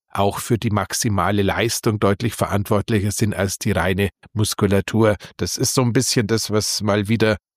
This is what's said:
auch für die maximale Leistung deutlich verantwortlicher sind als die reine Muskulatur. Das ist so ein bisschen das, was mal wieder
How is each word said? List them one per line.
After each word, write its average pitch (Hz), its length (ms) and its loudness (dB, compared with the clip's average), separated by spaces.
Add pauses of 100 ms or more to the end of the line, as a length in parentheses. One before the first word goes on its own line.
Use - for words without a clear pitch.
(100)
auch 101 300 -2
für - 180 0
die 113 120 -4
maximale 101 720 0
Leistung 104 580 0
deutlich 110 340 0
verantwortlicher 101 800 0
sind 104 200 0
als 98 260 -4
die 110 120 -2
reine 92 380 0 (240)
Muskulatur. 104 840 2 (220)
Das - 200 -4
ist - 180 -2
so 135 80 2
ein 120 100 2
bisschen 117 340 0
das, 110 240 -2
was 104 320 -2
mal 104 240 2
wieder 110 300 2 (200)